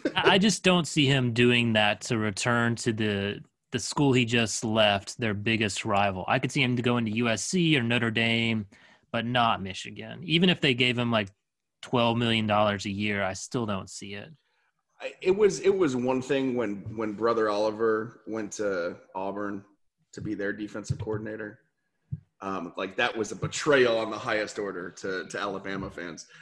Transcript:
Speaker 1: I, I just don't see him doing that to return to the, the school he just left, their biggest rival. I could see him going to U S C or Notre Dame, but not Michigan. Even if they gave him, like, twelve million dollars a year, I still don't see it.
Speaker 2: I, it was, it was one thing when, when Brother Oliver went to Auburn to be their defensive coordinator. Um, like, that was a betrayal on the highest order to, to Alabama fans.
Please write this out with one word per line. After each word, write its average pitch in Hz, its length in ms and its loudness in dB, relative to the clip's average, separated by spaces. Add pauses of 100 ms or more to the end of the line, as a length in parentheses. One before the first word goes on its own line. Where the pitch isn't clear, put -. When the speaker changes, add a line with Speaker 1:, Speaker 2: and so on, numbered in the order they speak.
(160)
Speaker 1:
I, 170 180 4
I 202 40 6
just 190 240 4
don't 180 240 4
see 151 200 2
him 131 280 2
doing 120 400 4
that 107 280 4
to 123 140 -2
return 117 600 2
to 117 180 -2
the, 104 460 0 (320)
the 123 60 -4
school 139 360 2
he 127 100 4
just 113 400 0
left, 107 560 2
their 110 140 -2
biggest 107 500 -2
rival. 101 420 0
I 123 120 0
could 135 120 -2
see 147 120 0
him 123 140 0
going 120 280 0
to 110 120 -2
U 120 120 0
S 110 160 -2
C 165 320 2
or 127 60 2
Notre 117 280 0
Dame, 113 540 0 (480)
but 113 140 -2
not 117 360 2
Michigan. 110 600 -12
Even 170 240 4
if 170 140 2
they 143 100 4
gave 123 260 2
him, 120 120 0
like, 107 180 2 (540)
twelve 117 340 2
million 113 300 0
dollars 104 400 2
a 104 40 -4
year, 101 320 -2
I 95 120 -4
still 117 320 -4
don't 95 240 -6
see 101 240 -14
it. 104 160 -16 (720)
Speaker 2:
I, 135 180 -10
it 185 160 2
was, 190 240 4
it 190 160 2
was 156 200 2
one 127 260 0
thing 135 320 0
when, 110 220 -2 (200)
when 107 160 -4
Brother 110 380 2
Oliver 110 760 0
went 107 260 -8
to 98 440 -4 (180)
Auburn 101 500 -6 (500)
to 101 80 -12
be 107 120 -6
their 101 200 -4
defensive 104 440 -8
coordinator. 107 600 -8 (840)
Um, 95 340 -6
like, 95 200 -6
that 120 200 0
was 110 160 -4
a 101 40 -10
betrayal 120 640 4
on 110 120 -2
the 107 80 -6
highest 107 400 -4
order 92 340 -6
to, 92 340 -6
to 104 120 -8
Alabama 98 520 -6
fans. 85 360 -12 (160)